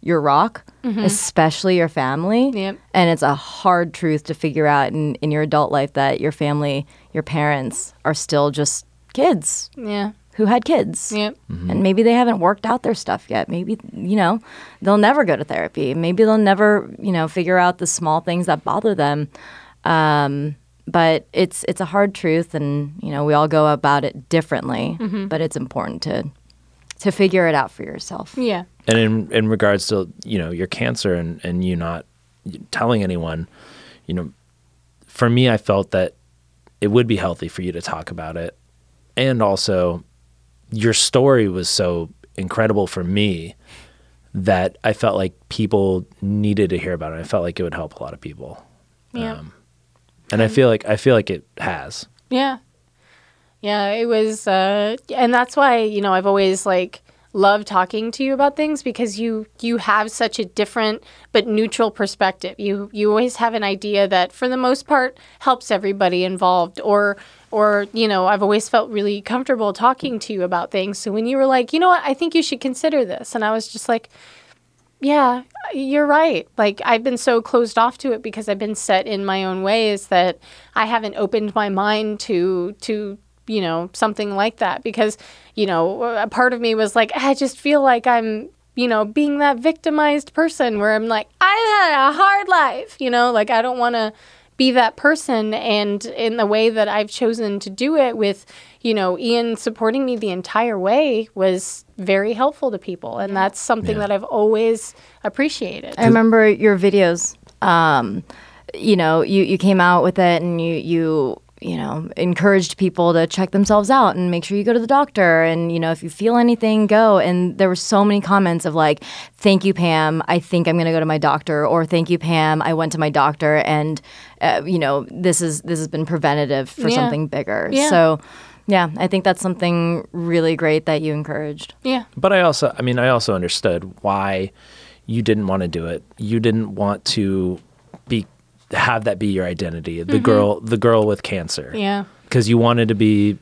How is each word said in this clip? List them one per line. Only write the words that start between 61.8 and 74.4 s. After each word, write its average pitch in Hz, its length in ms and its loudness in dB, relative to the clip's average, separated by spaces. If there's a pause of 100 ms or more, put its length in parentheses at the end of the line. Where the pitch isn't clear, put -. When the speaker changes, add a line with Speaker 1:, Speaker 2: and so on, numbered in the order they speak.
Speaker 2:
perspective. 196 680 -4
You, 202 340 -6
you 208 180 0
always 240 260 0
have 233 180 -2
an 214 100 -2
idea 202 420 0
that, 185 260 0
for - 160 -4
the 254 80 -2
most 254 300 -2
part, 262 320 0 (220)
helps 247 300 -2
everybody 196 540 0
involved. 180 600 0
Or, 202 320 2 (340)
or, 208 440 2
you 226 120 0
know, 190 200 2
I've 202 160 2
always 208 260 0
felt 233 220 2
really 208 320 -2
comfortable 226 500 -2
talking 247 480 -2
to - 120 -10
you 190 100 -2
about 180 280 -2
things. 196 280 -4
So - 120 -8
when 220 160 -2
you 262 100 -2
were 269 100 2
like, 254 260 2
"You 320 80 0
know 359 80 4
what? 349 160 4
I 285 100 -2
think 330 200 -4
you 330 80 2
should - 180 -4
consider 277 440 -2
this." - 300 -10
And 226 100 -2
I 214 60 0
was 220 180 -4
just - 200 -14
like, - 220 -2 (920)